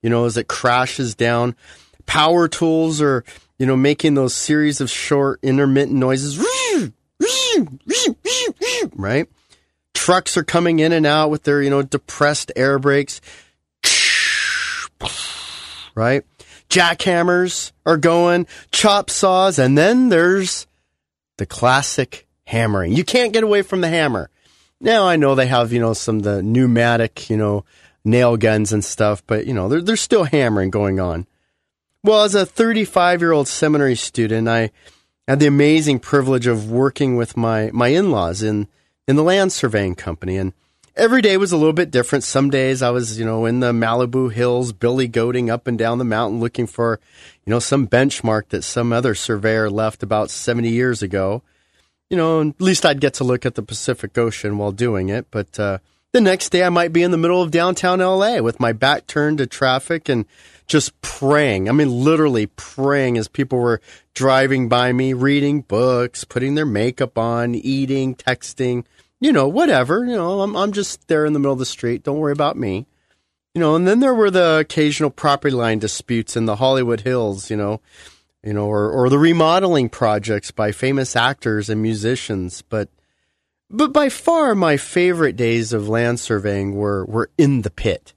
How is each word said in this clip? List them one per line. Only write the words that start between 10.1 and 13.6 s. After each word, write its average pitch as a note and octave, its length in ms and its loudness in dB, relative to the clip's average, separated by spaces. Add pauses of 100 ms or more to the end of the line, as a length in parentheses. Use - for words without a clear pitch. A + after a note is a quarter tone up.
are E3+ 80 0
coming E3+ 360 0
in D#3 120 2
and D#3+ 140 2
out D3+ 240 2
with D3+ 140 -4
their, C#3+ 180 0
you C#3 80 0
know, C#3 120 0
depressed D3 760 -2
air C#3 200 2
brakes, C#3 440 0 (2750)